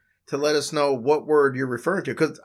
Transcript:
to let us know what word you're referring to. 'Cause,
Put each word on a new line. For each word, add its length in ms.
to 80
let 200
us 160
know 220
what 320
word 300
you're 100
referring 380
to. 100
'Cause, 300